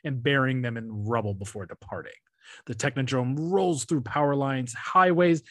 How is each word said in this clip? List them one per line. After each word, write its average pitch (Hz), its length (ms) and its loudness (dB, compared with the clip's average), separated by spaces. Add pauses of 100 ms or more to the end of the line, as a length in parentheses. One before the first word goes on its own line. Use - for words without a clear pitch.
and 131 180 -4
burying 131 400 2
them 117 140 -4
in 113 100 -8 (220)
rubble 110 260 0
before 98 320 -10
departing. - 460 -12 (540)
The 120 100 -8
Technodrome 131 600 -2
rolls 175 480 0
through 147 180 -2
power 143 340 0
lines, 135 380 -2
highways, 175 760 4